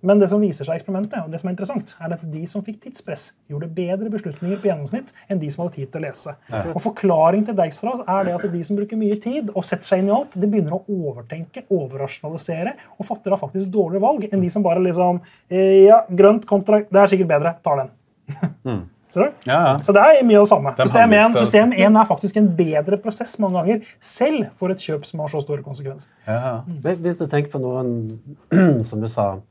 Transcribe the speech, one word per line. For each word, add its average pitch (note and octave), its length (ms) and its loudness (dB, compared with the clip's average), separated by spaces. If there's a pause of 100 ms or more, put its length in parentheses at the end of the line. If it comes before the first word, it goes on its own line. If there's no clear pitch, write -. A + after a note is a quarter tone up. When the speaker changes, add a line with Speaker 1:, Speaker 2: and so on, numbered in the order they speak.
Speaker 1:
Men G3 140 4
det G3 120 4
som G#3 120 2
viser D#3+ 240 -2
seg D#3+ 80 -6
i E3 60 -6
eksperimentet, G3 440 -8
og D#3 80 -12
det E3 80 -10
som F#3+ 100 -8
er F3+ 40 -6
interessant, G3 480 -8
er E3+ 120 -8
at E3 180 -12
de D#3 160 -10
som G3+ 160 -10
fikk G#3+ 180 -14
tidspress, - 500 -14 (180)
gjorde D3 240 -10
bedre F#3 360 -4
beslutninger F#3+ 500 -8
på G3+ 60 -6
gjennomsnitt F3 460 -4 (180)
enn G3 100 -2
de D3+ 120 -6
som E3+ 140 -10
hadde F3 100 -8
tid C3+ 160 -12
til D#3 100 -10
å D#3 80 -8
lese. D3 260 -14 (140)
Speaker 2:
Ja. G#2+ 140 -6 (100)
Speaker 1:
Og B3 80 -6
forklaring F#3 640 2
til A3+ 100 -8
Dijkstra G3+ 520 -4
er C4+ 180 0
det F3+ 80 -4
at F3+ 180 -6
de E3+ 120 -6
som G3+ 120 -6
bruker G#3 220 -6
mye G#3 240 -2
tid A#3+ 340 -6
og F#3+ 80 -4
setter - 220 -8
seg F#3+ 140 0
inn G3 100 0
i - 20 2
alt, C4+ 220 -2
de F#3+ 140 -2
begynner F#3+ 260 -2
å F#3+ 160 -6
overtenke, D#3+ 800 -10
overrasjonalisere, D#3+ 1040 -6 (260)
og - 60 -10
fatter - 240 -10
da F#3+ 80 0
faktisk F#3+ 340 -6
dårligere F#3+ 300 -2
valg A3+ 300 0
enn G3 100 0
de F3+ 80 0
som G#3 140 -2
bare F3 180 2
liksom, F3+ 400 0 (300)
eh, F#3+ 340 6
ja, A3 240 10
grønt G3 360 6
kontra, G#3 440 2
det F#3+ 80 2
er G3+ 100 8
sikkert F#3+ 200 2
bedre, D#3+ 360 0
tar D3 140 0
den. C3 120 -6 (760)
Speaker 2:
Mm. A2+ 160 -4 (300)
Speaker 1:
Ser G3 140 2
du? D4 60 -2 (140)
Speaker 2:
Ja, C#3+ 200 2
ja. C3+ 180 4
Speaker 1:
Så - 100 2
det G3+ 80 6
er C#4+ 220 8
mye A3 160 8
av G#3 60 8
det G3+ 40 -2
samme. C#3 280 2
Speaker 2:
Den A3 100 4
Speaker 1:
System A#3 260 6
en, G#3 60 6
Speaker 2:
handlingsstørrelsen. A3+ 260 4
Speaker 1:
system A3 280 4
en G3+ 240 4
er A3 80 6
faktisk G#3+ 320 -2
en G3+ 180 2
bedre D#3+ 420 0
prosess A3+ 420 -10
mange G3 200 -2
ganger, G#3+ 220 -2 (180)
selv C#4 560 -4
for F#3 160 -4
et F#3+ 80 -4
kjøp D3+ 260 -8
som - 140 -14
har D3+ 80 -8
så D3 160 -6
store C#3+ 180 -8
konsekvenser. C3+ 460 -14 (180)
Speaker 2:
Ja, A2 140 -6
ja. B2 260 -6
Speaker 1:
Mm. E3 160 -12
Speaker 3:
Be-, F3+ 140 -2
begynte E3+ 320 -6
å - 20 -8
tenke D3 220 -2
på D3 80 -8
noen, A#2+ 600 -6 (300)
<clears throat> D#3 380 2
som G#2+ 140 -8
du A2+ 80 -4
sa G2+ 240 -2 (180)